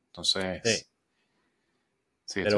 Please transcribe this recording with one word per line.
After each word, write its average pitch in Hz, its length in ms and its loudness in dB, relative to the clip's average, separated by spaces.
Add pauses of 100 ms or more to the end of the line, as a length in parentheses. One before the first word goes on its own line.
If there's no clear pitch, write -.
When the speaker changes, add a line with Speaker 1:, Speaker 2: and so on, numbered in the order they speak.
Speaker 1:
Entonces, 92 560 -4
Speaker 2:
Sí. 110 120 2 (1500)
Speaker 1:
sí, - 100 -14
Speaker 2:
Pero 95 120 0
Speaker 1:
estoy 104 80 4
de - 20 -